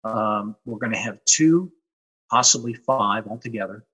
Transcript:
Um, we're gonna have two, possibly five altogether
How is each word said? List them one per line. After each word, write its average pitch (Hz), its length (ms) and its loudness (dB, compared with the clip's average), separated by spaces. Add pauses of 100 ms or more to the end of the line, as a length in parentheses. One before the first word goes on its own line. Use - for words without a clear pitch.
Um, 107 580 -2
we're 113 140 -10
gonna 113 200 -4
have 104 280 -8
two, 165 460 4 (600)
possibly 120 420 2
five 110 540 -2
altogether 110 560 -8 (100)